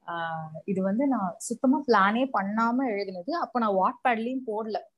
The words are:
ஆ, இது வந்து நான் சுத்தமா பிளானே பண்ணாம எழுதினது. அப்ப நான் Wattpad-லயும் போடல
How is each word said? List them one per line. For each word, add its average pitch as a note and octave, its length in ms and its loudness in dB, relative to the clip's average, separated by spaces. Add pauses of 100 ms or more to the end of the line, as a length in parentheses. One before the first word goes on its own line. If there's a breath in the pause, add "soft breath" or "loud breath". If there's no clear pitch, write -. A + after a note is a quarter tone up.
ஆ, E3 440 -6 (140)
இது F#3+ 160 -2
வந்து G#3+ 260 2
நான் G3 300 0
சுத்தமா C4+ 480 2
பிளானே A3+ 480 4
பண்ணாம A3 460 0
எழுதினது. G3 520 -4
அப்ப D#4+ 280 -2
நான் A3 140 2
Wattpad-லயும் A#3+ 720 0
போடல G#3+ 300 -4 (200)